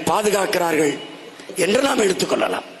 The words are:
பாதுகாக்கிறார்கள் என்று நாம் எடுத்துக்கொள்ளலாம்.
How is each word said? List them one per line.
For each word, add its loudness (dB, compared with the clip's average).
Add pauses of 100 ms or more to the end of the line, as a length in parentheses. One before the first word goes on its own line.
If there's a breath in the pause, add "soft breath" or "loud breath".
(120)
பாதுகாக்கிறார்கள் 2 (720)
என்று 2
நாம் 2
எடுத்துக்கொள்ளலாம். 0 (100)